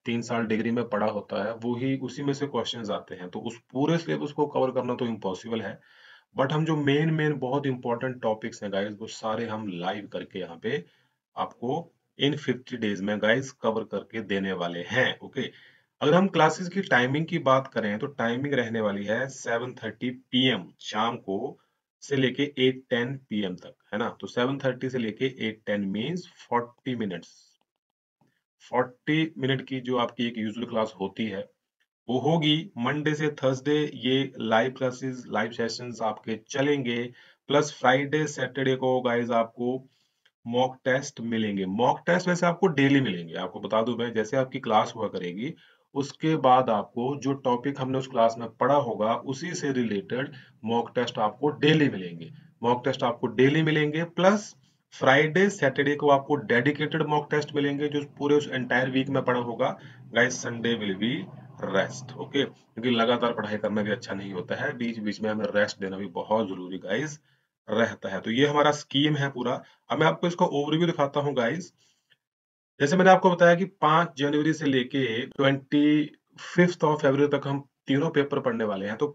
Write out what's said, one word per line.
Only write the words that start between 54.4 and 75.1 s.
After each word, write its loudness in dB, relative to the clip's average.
Friday, 4
Saturday 2
को 2
आपको 4
dedicated 0
mock 0
test -2
मिलेंगे 0
जो -2
पूरे 4
उस 2
entire 0
week 0
में 0
पढ़ा 2
होगा। -2
Guys, 2
Sunday -4
will -4
be 0
rest, -2
okay, -2
क्योंकि -6
लगातार 2
पढ़ाई -4
करना 0
भी -2
अच्छा -6
नहीं -8
होता -6
है, -4
बीच -6
बीच -4
में 0
हमें -2
rest 0
देना -6
भी -8
बहुत 0
जरूरी -8
guys -4
रहता -2
है। -6
तो -4
ये 4
हमारा 4
scheme 0
है -2
पूरा। -4
अब -2
मैं 6
आपको 0
इसका 2
overview 0
दिखाता 0
हूँ 0
guys। -2
जैसे 4
मैंने 10
आपको 8
बताया 8
कि 0
पांच 4
जनवरी 2
से -4
लेके 2